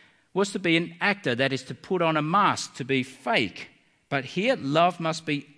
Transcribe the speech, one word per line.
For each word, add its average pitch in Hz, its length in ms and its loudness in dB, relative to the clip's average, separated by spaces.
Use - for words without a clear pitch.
was 196 200 0
to 214 60 -4
be 170 180 4
an 170 240 -2
actor, 190 340 0
that 135 180 2
is, 135 120 -2
to 135 100 -12
put 180 280 -2
on 160 140 2
a 151 60 2
mask, 160 540 0
to 135 80 -8
be 131 180 0
fake. 135 680 -4
But 135 160 -2
here, 220 320 0
love 160 420 2
must 160 280 -4
be 147 200 -2